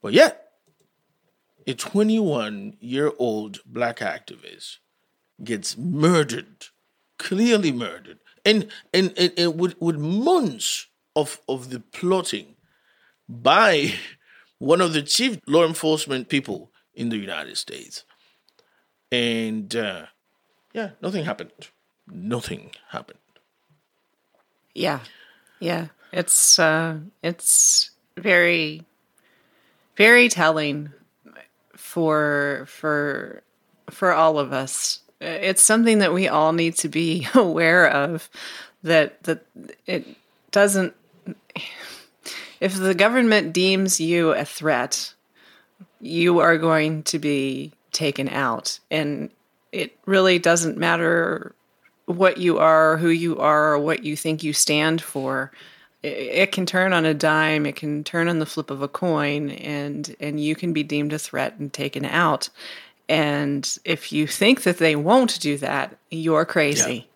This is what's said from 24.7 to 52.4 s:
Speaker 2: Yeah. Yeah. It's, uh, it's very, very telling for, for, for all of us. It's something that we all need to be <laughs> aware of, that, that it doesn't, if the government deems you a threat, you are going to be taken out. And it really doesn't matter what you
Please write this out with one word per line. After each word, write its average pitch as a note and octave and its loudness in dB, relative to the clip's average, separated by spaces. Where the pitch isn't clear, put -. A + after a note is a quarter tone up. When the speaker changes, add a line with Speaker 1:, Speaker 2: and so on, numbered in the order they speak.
Speaker 2:
Yeah. D3 -4
Yeah. E3 -4
It's, - 2
uh, D#3+ 2
it's - 2
very, E3+ 2
very A#3+ 8
telling D3+ 0
for, D3 -2
for, D3 -6
for F#3 0
all D#3+ 4
of C#3 -2
us. - -4
It's F#3 -2
something A3+ 6
that F3 4
we F3+ 2
all D#3 4
need E3 0
to - -4
be D#3+ -2
<laughs> - -12
aware E3 6
of, D3 -2
that, D#3+ 2
that D#3+ -4
it - -6
doesn't, G3 2
if F#3+ -2
the F#3+ 0
government G#3+ 4
deems F#3+ 2
you E3 2
a - 0
threat, C#3 -4
you E3+ 2
are E3 4
going D#3 0
to - -4
be C#3 -4
taken C#3 -4
out. B2 -4
And D3 -4
it - -8
really F#3 4
doesn't E3+ 2
matter E3+ -2
what F#3 2
you E3+ 2